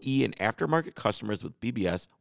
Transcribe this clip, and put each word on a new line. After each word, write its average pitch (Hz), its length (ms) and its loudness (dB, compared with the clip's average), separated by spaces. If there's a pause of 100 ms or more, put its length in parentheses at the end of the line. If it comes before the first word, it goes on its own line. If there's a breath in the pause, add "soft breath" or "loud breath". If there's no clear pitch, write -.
E 135 200 4
and - 100 -6
aftermarket 156 580 0
customers 107 480 -2
with - 160 -10
B 113 120 -4
B 101 160 0
S 87 200 0 (140)